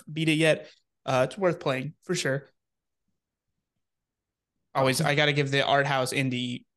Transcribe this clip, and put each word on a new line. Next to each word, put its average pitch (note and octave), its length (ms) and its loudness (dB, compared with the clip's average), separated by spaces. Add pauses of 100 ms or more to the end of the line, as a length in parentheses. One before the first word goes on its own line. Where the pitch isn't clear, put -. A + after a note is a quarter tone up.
(120)
beat D#3+ 160 -2
it D#3 60 4
yet. D#3 340 2 (380)
Uh, B2+ 220 2
it's - 100 -16
worth F3 200 0
playing C#3 360 -4 (100)
for F#3 100 -4
sure. C#3 340 -4 (2250)
Always, C3+ 260 2
I D3 140 0
gotta D3 180 2
give C#3 180 0
the C#3 140 2
art C#3 220 2
house C3+ 260 0
indie, B2 520 -4 (120)